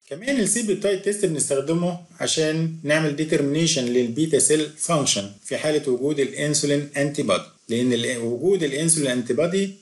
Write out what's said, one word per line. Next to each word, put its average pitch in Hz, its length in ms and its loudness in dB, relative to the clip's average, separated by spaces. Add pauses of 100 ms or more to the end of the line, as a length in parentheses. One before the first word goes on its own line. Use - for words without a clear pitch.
(100)
كمان 240 300 -2
السي 208 220 2
بيبتايد 202 400 0
تيست 202 240 -2
بنستخدمه 165 720 0 (200)
عشان 160 640 0
نعمل 151 340 2
ديترمينيشن 156 680 0
للبيتا 123 540 2
سيل 151 280 2 (100)
فانكشن 117 540 -2 (140)
في 135 120 -6
حاله 147 360 0
وجود 139 280 0
الانسولين 143 760 0
انتي 143 260 -2
بودي، 113 200 0 (260)
لان 123 240 0
ال-، 120 260 -2
وجود 131 440 0
الانسولين 151 480 0
انتي 123 220 -2
بودي 175 380 0 (120)